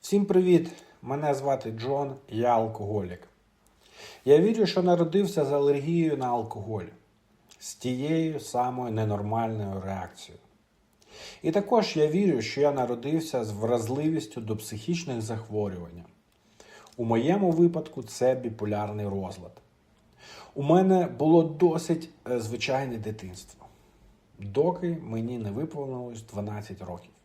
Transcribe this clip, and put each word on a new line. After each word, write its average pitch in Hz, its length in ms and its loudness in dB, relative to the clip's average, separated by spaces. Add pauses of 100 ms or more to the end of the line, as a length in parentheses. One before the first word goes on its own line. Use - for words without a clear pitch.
Всім 202 160 4
привіт! 180 460 4 (320)
Мене 143 320 0
звати 135 360 -2
Джон, 135 440 -4 (140)
я 117 200 0
алкоголік. 104 800 -2 (960)
Я 143 140 10
вірю, 220 280 4
що 180 160 0
народився 170 640 2
з 139 80 -2
алергією 143 640 2
на 131 100 -4
алкоголь, 110 580 -4 (760)
з - 160 -14
тією 147 680 -2
самою 123 520 -4
ненормальною 107 920 -2
реакцією. - 580 -12 (1000)
І 165 80 0
також 202 460 2
я 151 100 4
вірю, 156 360 2
що 123 180 -4
я 143 120 6
народився 131 720 -2
з 107 60 -6
вразливістю 120 920 -2
до 110 160 -4
психічних 120 640 -6
захворювань. 101 840 -8 (920)
У 120 80 -4
моєму 151 460 4
випадку 165 520 2
це 127 320 2
біполярний 104 720 -4
розлад. 95 460 -8 (1000)
У 143 80 -6
мене 180 440 6
було 151 360 6
досить, 165 680 0 (220)
е, 123 100 0
звичайне 120 580 -4
дитинство, 101 680 -12 (720)
доки 165 640 0
мені 113 360 -6
не 104 120 -6
виповнилось 127 720 -8
дванадцять 101 600 -10
років. 87 280 -14 (140)